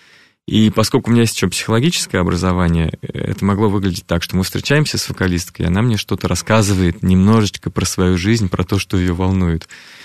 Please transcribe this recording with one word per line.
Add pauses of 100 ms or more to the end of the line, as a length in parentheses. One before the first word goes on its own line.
(480)
И
поскольку
у
меня
есть
еще
психологическое
образование,
это
могло
выглядеть
так,
что
мы
встречаемся
с
вокалисткой,
и
она
мне
что-то
рассказывает
немножечко
про
свою
жизнь,
про
то,
что
ее
волнует. (380)